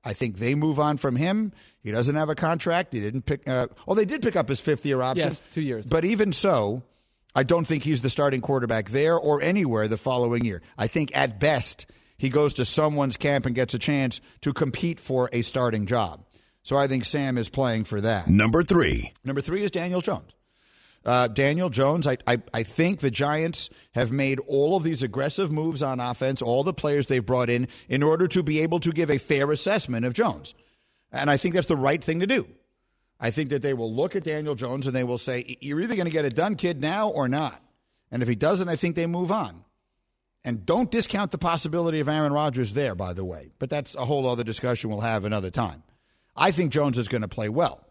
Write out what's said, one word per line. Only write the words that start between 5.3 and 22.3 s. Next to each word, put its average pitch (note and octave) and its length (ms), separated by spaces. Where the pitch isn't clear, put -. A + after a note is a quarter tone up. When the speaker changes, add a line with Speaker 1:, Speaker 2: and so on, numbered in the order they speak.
Speaker 2:
two E3+ 100
years. B2 240
Speaker 1:
But D#3+ 200
even G3+ 280
so, B2+ 480
I C3 80
don't E3 220
think D#3 180
he's D3 180
the B2+ 80
starting C3+ 320
quarterback A2+ 480
there D3 260
or D3+ 260
anywhere D3 460
the G#2+ 100
following A#2+ 460
year. G2 180
I A2 100
think D3 280
at C3 240
best C#3+ 460
he C3+ 120
goes D3 260
to B2+ 100
someone's D3 520
camp C#3+ 280
and B2+ 80
gets B2 200
a B2 60
chance C3+ 420
to C#3+ 120
compete D#3+ 460
for B2+ 340
a A#2+ 100
starting A2+ 420
job. G2 400
So C3+ 140
I C#3 100
think C3 180
Sam C#3 320
is A2+ 120
playing A#2 360
for G#2 160
that. G2+ 260
Speaker 3:
Number A2 360
three. B2 500
Speaker 1:
Number C3+ 180
three F3+ 220
is G3+ 80
Daniel F3+ 300
Jones. - 340
Uh, B2 240
Daniel C#3+ 440
Jones, C#3 340
I, C3+ 120
I, A#2+ 160